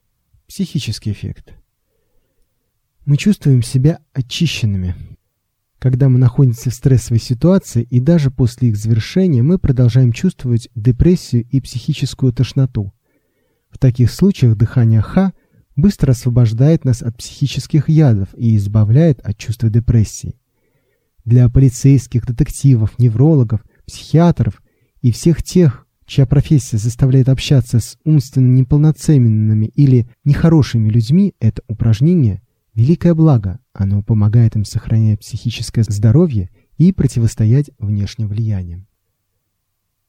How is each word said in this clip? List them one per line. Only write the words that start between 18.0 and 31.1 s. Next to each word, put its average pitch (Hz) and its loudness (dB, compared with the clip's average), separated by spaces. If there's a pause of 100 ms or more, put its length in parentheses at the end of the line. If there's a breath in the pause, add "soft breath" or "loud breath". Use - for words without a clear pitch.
и 113 0
избавляет 110 2
от - -8
чувства - -6
депрессии. 113 -2 (840)
Для 123 4
полицейских, 135 2
детективов, 123 0
неврологов, 120 2 (260)
психиатров - -2 (400)
и 120 0
всех - -2
тех, - 0 (200)
чья - 0
профессия 139 0
заставляет 127 0
общаться 131 0
с - -16
умственно 135 0
неполноценными 123 2
или 127 2 (160 soft breath)
нехорошими 143 2
людьми, 120 0